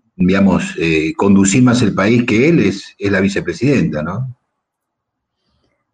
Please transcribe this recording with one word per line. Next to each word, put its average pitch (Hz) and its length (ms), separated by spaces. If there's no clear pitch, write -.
digamos, 92 640
eh, 80 380
conducir 98 460
más 123 200
el 98 120
país 113 300
que 120 260
él 160 80
es, - 400
es 101 120
la 98 100
vicepresidenta, 90 840
¿no? 117 340